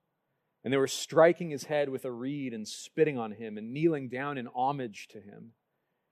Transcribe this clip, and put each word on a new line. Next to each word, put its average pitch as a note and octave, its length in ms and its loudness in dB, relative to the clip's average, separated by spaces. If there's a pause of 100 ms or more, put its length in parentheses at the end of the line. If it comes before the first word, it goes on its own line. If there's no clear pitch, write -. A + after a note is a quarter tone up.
(640)
And B2 80 2
they C#3 40 4
were C3+ 80 6
striking E3 680 6
his C#3 120 -6
head D3 240 0
with C3 160 -6
a C3 80 -4
reed C3 420 -4
and G#2+ 140 -8
spitting D3+ 500 -2
on A2 140 -4
him G#2+ 260 -10
and A2+ 140 -10
kneeling D3 380 0
down C#3 280 -6
in A#2+ 120 -8
homage C3 580 -4
to G#2 140 -18
him. A2 320 -20 (580)